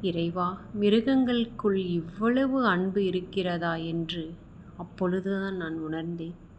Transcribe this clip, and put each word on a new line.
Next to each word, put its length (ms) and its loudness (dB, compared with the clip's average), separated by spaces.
இறைவா, 460 0
மிருகங்களுக்குள் 1040 4
இவ்வளவு 760 2
அன்பு 380 2
இருக்கிறதா 720 0
என்று 400 -4
அப்பொழுதுதான் 800 -2
நான் 220 -4
உணர்ந்தேன். 580 -6